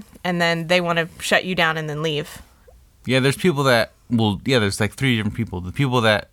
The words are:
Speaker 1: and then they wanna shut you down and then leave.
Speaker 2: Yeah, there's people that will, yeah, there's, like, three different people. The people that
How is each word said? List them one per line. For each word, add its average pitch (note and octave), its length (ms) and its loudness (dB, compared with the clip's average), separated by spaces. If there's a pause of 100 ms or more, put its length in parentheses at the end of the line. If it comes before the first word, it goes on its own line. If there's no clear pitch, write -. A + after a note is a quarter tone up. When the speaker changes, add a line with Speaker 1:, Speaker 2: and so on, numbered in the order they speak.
(240)
Speaker 1:
and F3 180 -2
then E3+ 260 0
they F3+ 140 4
wanna E3+ 280 0 (100)
shut - 260 0
you F#3 100 -4
down D#3+ 220 0
and D#3 120 -6
then D3 140 -6
leave. D#3+ 380 -6 (640)
Speaker 2:
Yeah, B2+ 120 2
there's C3 180 2
people C#3+ 260 2
that A#2+ 300 2 (160)
will, G#2+ 360 2
yeah, B2+ 140 2
there's, G2+ 200 0
like, G#2 140 -2
three C3 240 0
different G#2 180 -4
people. G2+ 260 -6
The F2+ 100 -8
people B2+ 300 0
that G#2+ 320 2